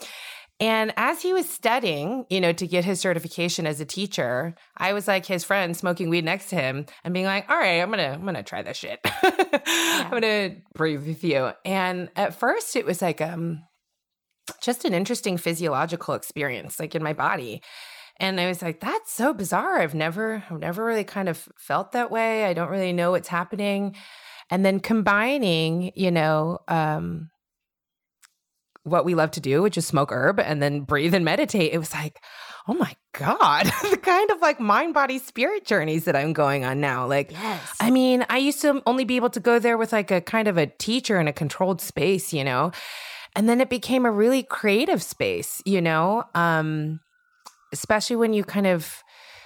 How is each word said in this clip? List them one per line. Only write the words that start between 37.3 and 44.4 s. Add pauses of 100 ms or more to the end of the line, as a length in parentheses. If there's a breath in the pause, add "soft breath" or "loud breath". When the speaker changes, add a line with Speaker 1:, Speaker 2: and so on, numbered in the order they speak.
Speaker 2:
Yes.
Speaker 1:
I
mean,
I
used
to
only
be
able
to
go
there
with,
like,
a
kind
of
a
teacher
in
a
controlled
space,
you
know? (640 loud breath)
And
then
it
became
a
really